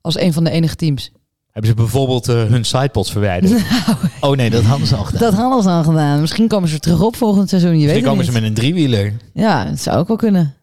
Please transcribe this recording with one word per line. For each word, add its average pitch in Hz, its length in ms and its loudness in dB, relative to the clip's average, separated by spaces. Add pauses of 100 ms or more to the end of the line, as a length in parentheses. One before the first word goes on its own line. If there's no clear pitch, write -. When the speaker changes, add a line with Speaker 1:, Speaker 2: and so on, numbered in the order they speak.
Speaker 1:
Als 165 180 -4
een 175 140 0
van 165 100 0
de 160 80 0
enige 165 240 -2
teams. 147 360 -4 (400)
Speaker 2:
Hebben 110 260 -2
ze 117 60 0
bijvoorbeeld, 127 460 -2
eh, 117 140 2
hun 117 220 0
sidepods 127 460 -2
verwijderd? 101 420 0
Speaker 1:
<laughs> 226 80 2 (240)
Nou. 220 120 0 (240)
Speaker 2:
Oh 139 160 0
nee, 117 120 0
dat 107 140 2
hadden 139 240 0
ze - 80 0
al 208 80 -4
gedaan. - 180 -4
Speaker 1:
Dat 226 120 2
hadden 240 300 0
ze 190 60 4
al 170 140 2
gedaan. 151 380 2
Misschien 214 260 0
komen 196 220 0
ze 151 100 -4
terug 165 220 0
op 226 140 0
volgend 202 340 0
seizoen, 175 200 2 (100)
je 147 60 4
Speaker 2:
Misschien 151 100 2
Speaker 1:
weet 185 80 0
het 240 100 2
Speaker 2:
komen 185 120 0
Speaker 1:
niet. 120 80 -2
Speaker 2:
ze 113 80 0
met 110 80 0
een 110 60 -2
driewieler. 120 580 0 (200)
Speaker 1:
Ja, 185 320 0
dat 147 140 -6
zou - 180 -2
ook 175 100 0
wel 226 100 0
kunnen. 180 460 0